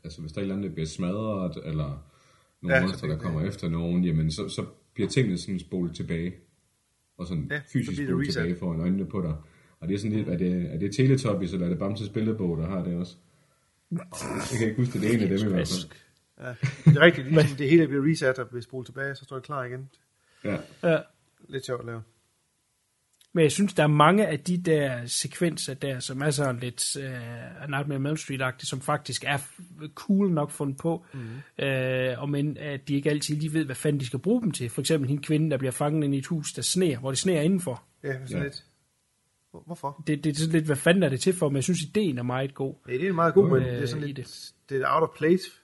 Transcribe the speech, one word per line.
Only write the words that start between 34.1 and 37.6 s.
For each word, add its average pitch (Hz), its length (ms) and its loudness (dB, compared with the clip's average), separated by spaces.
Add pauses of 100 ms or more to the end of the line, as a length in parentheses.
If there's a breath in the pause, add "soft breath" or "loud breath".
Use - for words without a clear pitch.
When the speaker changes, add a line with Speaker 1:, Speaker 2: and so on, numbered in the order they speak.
Speaker 3:
bruge 233 240 2
dem 196 80 2
til. 120 200 -4
For - 100 -4
eksempel 139 280 2
hende 143 140 0
kvinde, 156 280 2
der 139 80 2
bliver 131 140 -2
fanget 151 320 0
inde 139 120 2
i - 20 0
et 135 80 -4
hus, 156 260 -4
der 127 100 -8
sneer, 165 360 2
hvor 131 120 -4
det 131 80 -2
sneer 180 240 2
indenfor. 170 400 0 (220)